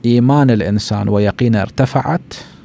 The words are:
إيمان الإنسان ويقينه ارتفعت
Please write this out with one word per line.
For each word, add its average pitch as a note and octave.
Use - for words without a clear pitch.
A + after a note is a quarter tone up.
إيمان B2+
الإنسان G2+
ويقينه G#2
ارتفعت C3+